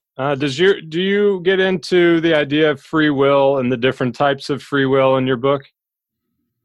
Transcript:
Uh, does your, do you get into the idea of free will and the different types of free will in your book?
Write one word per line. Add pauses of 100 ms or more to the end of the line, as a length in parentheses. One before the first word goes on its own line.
(160)
Uh,
does
your,
do
you
get
into
the
idea
of
free
will
and
the
different
types
of
free
will
in
your
book? (1040)